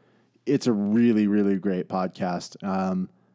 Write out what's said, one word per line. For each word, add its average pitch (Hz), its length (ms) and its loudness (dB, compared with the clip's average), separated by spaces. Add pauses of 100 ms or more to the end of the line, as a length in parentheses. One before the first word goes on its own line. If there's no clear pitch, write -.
(440)
It's 135 220 0
a 123 60 2
really, 107 560 2
really 101 280 2
great 90 320 -2
podcast. 92 720 -6
Um, 92 460 -2 (260)